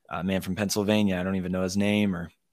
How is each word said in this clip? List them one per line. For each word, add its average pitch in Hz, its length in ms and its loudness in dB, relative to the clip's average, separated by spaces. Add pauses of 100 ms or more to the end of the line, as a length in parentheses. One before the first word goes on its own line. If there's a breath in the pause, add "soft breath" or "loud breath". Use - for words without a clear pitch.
(100)
A 90 120 -6
man 95 200 0
from 92 140 -4
Pennsylvania, 101 640 2
I 90 40 -2
don't 95 140 -2
even 90 160 -4
know 92 100 0
his 92 140 -2
name 104 380 2
or, 87 160 -8 (220)